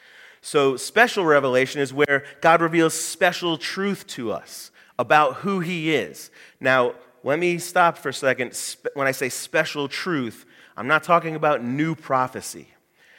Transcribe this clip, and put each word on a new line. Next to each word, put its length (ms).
So 360
special 480
revelation 560
is 120
where 300
God 200
reveals 340
special 640
truth 500
to 220
us 400
about 420
who 200
he 340
is. 380
Now, 340
let 160
me 180
stop 400
for 120
a 40
second. 400
Spe-, 400
when 140
I 20
say 180
special 600
truth, 580
I'm 100
not 160
talking 320
about 300
new 320
prophecy. 720